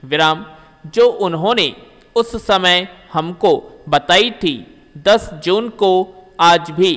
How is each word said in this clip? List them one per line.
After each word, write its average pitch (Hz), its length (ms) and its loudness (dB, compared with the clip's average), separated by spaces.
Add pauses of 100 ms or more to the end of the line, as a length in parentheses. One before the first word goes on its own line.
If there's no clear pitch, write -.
विराम। 156 400 -2 (400)
जो 233 220 2 (120)
उन्होंने 180 520 -2 (440)
उस 233 200 -2 (100)
समय 185 420 2 (260)
हमको 170 380 -2 (380)
बताई 190 440 0
थी 156 220 -4 (440)
दस 214 300 0 (140)
जून 214 280 -2
को, 196 200 0 (500)
आज 170 300 2
भी 175 240 2